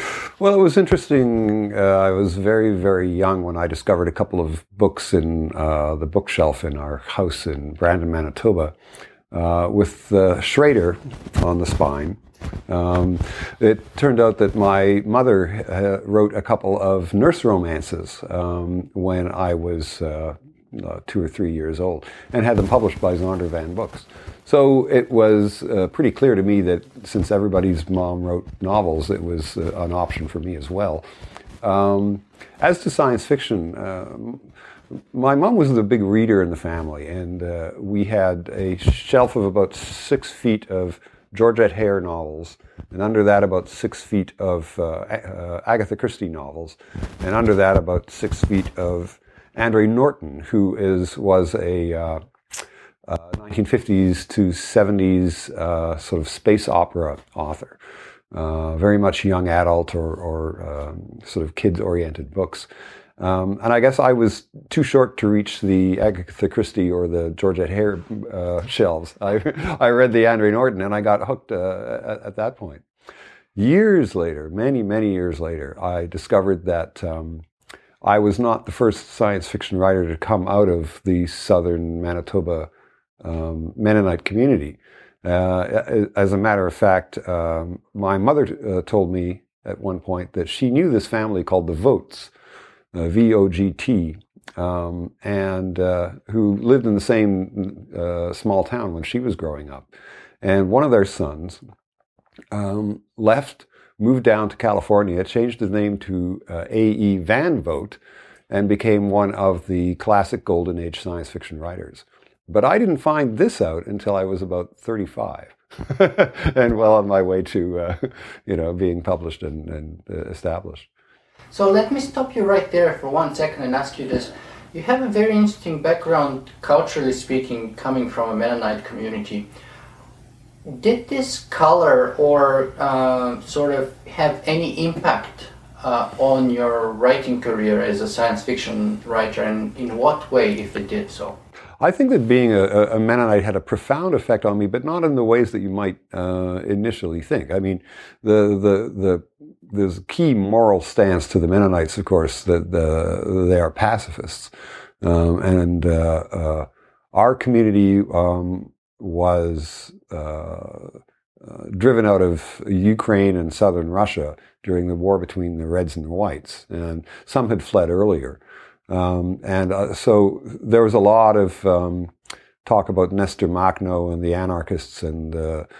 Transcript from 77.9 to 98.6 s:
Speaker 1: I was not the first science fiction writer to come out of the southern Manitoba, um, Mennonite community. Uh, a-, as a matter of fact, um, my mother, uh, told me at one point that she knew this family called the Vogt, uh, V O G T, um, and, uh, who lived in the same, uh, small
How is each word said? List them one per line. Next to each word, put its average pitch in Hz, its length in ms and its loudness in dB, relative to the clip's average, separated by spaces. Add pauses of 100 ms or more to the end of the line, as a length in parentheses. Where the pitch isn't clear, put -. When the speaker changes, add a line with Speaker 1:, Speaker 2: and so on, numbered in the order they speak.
Speaker 1:
I 104 140 4
was 104 220 2
not 117 260 0
the 98 60 -8
first - 380 0
science 101 380 -2
fiction - 300 -6
writer 92 300 2
to 82 100 -6
come 95 300 -2
out 101 220 4
of 82 340 -4
the 87 240 0
southern 85 720 0
Manitoba, 85 680 -4 (540)
um, 82 520 -8
Mennonite 107 500 2
community. 104 540 0 (440)
Uh, 90 60 -4 (560)
a-, 110 340 -2
as 98 140 2
a 101 40 2
matter 101 280 2
of 85 80 -2
fact, 92 460 2 (100)
um, 85 500 -4 (140)
my 98 240 -2
mother, 123 400 0 (100)
uh, 92 140 -2
told 92 320 0
me 90 300 -6 (200)
at 95 160 -10
one 95 200 -8
point 90 340 -8
that 98 160 -6
she 127 220 -2
knew 160 180 2
this 113 160 2
family 110 380 -4
called 90 240 0
the 87 60 -4
Vogt, 98 580 0 (640)
uh, 85 120 -4
V 110 280 4
O 98 120 6
G 95 240 0
T, 87 460 -2 (400)
um, 87 540 -6 (120)
and, 95 560 -4
uh, 90 340 0 (180)
who 104 260 2
lived 120 300 2
in 107 80 2
the 101 40 0
same, 98 840 -2 (100)
uh, 87 380 -4
small 98 300 0